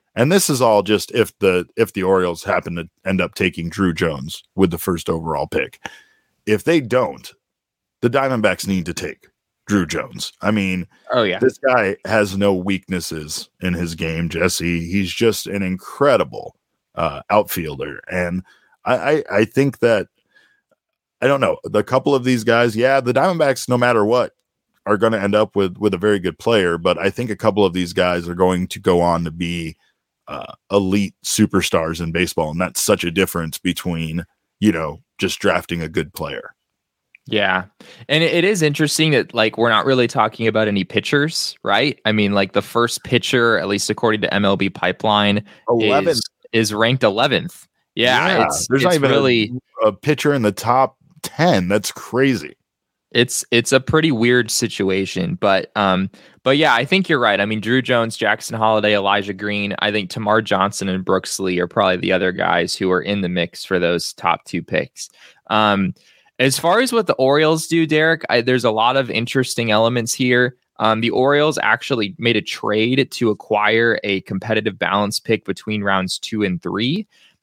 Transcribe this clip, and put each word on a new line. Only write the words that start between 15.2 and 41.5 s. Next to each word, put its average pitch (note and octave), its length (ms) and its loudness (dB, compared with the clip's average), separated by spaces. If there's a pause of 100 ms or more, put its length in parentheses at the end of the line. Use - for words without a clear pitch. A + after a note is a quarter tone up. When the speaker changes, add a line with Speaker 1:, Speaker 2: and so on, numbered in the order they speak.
Speaker 1:
an G2 160 -4
incredible, - 920 -2 (380)
uh, D#2+ 340 -4
outfielder. D#2 720 -2 (100)
And F2+ 320 -4 (420)
I, B2 120 2
I, C#3 340 0
I G#2+ 140 2
think C3+ 360 0
that, A2 280 2 (1120)
I A#2+ 60 2
don't C#3 140 2
know, E2 240 0
the G#2 200 0
couple C3+ 300 2
of B2+ 100 0
these B2 200 2
guys, A#2 320 2
yeah, C3+ 240 4
the B2 120 0
Diamondbacks, D3 560 2
no B2+ 80 2
matter A#2+ 280 6
what, A#2 300 2 (520)
are G#2 100 2
gonna A2+ 220 2
end G2+ 160 0
up G#2+ 200 2
with, F#2+ 220 0
with G2+ 160 0
a F2+ 60 -2
very G#2 200 2
good F2 200 -4
player. F#2 400 2
But F2 180 2
I F#2+ 140 0
think A#2+ 180 -6
a G2+ 80 -6
couple G#2 280 2
of F2 100 0
these F2 180 -4
guys F2 340 0
are F2 80 -8
going F2+ 340 2
to - 120 -12
go F2+ 200 2
on E2+ 240 0
to D#2+ 60 -6
be, E2+ 460 -6 (520)
uh, D2 240 -14 (180)
elite G2 440 0 (100)
superstars E2+ 760 0
in E2 120 -4
baseball. E2 380 -2
And E2+ 100 -6
that's F2 200 -4
such G2 240 0
a F2 60 -4
difference E2 480 -4
between, E2 680 -4 (360)
you G#2 120 4
know, D#2+ 300 -6 (160)
just - 220 -4
drafting F2+ 420 0
a D#2+ 60 -6
good D#2+ 260 -4
player. C#2+ 400 -10 (720)
Speaker 2:
Yeah. F#2+ 380 0 (440)
And D#3 160 2
it, D3 80 2
it E3+ 120 2
is G3 180 2
interesting D3+ 480 2
that, B2 240 2
like, A2 240 0
we're A#2 100 4
not A2 160 4
really B2+ 220 4
talking A2+ 400 0
about A2 220 2
any G2 160 0
pitchers, - 800 -2